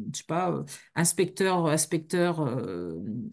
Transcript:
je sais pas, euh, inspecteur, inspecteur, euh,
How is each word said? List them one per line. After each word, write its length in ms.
je 60
sais 80
pas, 240
euh, 120
inspecteur, 720
inspecteur, 760
euh, 580